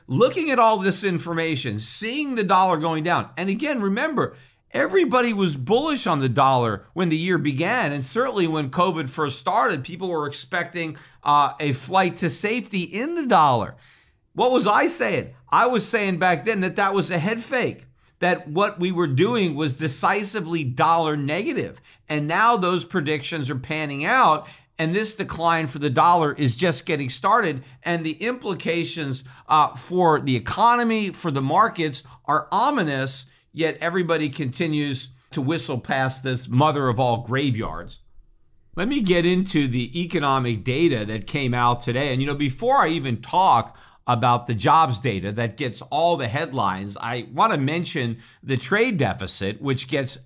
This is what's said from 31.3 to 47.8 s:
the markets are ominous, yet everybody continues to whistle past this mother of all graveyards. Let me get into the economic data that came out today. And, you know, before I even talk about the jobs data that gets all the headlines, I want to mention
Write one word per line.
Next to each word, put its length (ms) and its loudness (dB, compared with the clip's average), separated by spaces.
the 100 -2
markets 600 2
are 260 0
ominous, 720 0
yet 280 -2
everybody 480 0
continues 800 -4
to 100 -4
whistle 380 -4
past 420 -4
this 240 -4
mother 420 2
of 120 0
all 220 0
graveyards. 800 -4
Let 100 -2
me 140 0
get 260 2
into 400 2
the 340 -4
economic 600 -2
data 440 0
that 200 -6
came 280 -2
out 280 2
today. 300 0
And, 100 0
you 60 -2
know, 80 -2
before 400 0
I 140 4
even 300 -2
talk 560 2
about 400 2
the 80 -2
jobs 460 4
data 320 -2
that 260 -4
gets 240 -6
all 340 0
the 120 -4
headlines, 720 -4
I 320 -6
want 220 2
to 60 0
mention 600 -2